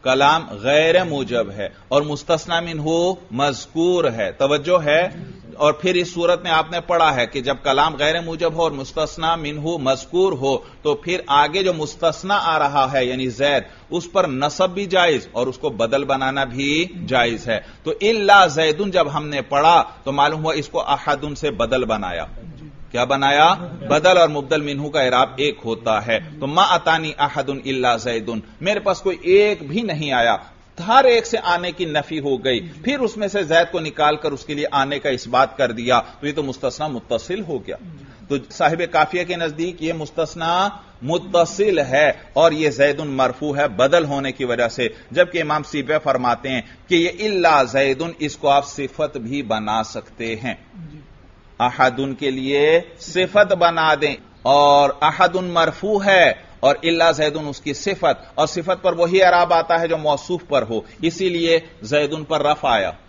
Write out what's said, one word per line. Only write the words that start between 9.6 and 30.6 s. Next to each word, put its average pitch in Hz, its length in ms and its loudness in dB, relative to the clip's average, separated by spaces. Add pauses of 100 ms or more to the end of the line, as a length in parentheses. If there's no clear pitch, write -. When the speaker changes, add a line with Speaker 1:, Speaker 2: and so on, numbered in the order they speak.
Speaker 1:
मज़कूर 151 540 0
हो, 135 340 -2 (180)
तो 147 200 0
फिर 170 260 -4
आगे 151 320 2
जो 185 100 0
मुस्तस्ना 165 600 -4
आ 165 220 0
रहा 143 300 2
है, 131 220 0
यानी 127 180 -4
जैद, 131 380 0 (280)
उस 170 180 -6
पर 175 200 0
नसब 139 360 -2
भी 190 200 -4
जायज 170 480 2
और 123 140 -2
उसको 139 220 -6
बदल 117 340 -2
बनाना 135 400 -2
भी 139 520 -2
जायज 120 520 0
है। 110 180 -4 (180)
तो 156 80 -4
इल्ला 202 540 6
जैदुन 156 440 0
जब 170 180 2
हमने 147 320 -6
पढ़ा, 151 420 4 (220)
तो 139 80 -4
मालूम 151 300 0
हुआ 160 100 -2
इसको 156 260 -4
अहदुन 143 560 -2
से 147 160 -4
बदल 117 340 -2
बनाया। 92 440 -4 (640)
क्या 120 120 0
बनाया? 139 500 4 (360)
बदल 170 280 6
और 165 100 8
मुबदल 147 340 -2
मिन्हु 143 260 -6
का 143 140 0
इराब 131 380 2
एक 143 200 -2
होता 113 400 -2
है। 117 400 -4
तो 139 60 -6
मा 160 160 2
अतानी 160 500 0
अहदुन 139 540 -4
इल्ला 123 300 0
जैदुन, 113 460 -6 (200)
मेरे 202 180 -2
पास 190 200 -2
कोई 185 260 -4
एक 190 420 4
भी 185 140 -2
नहीं 151 300 -4
आया, 117 320 2 (360)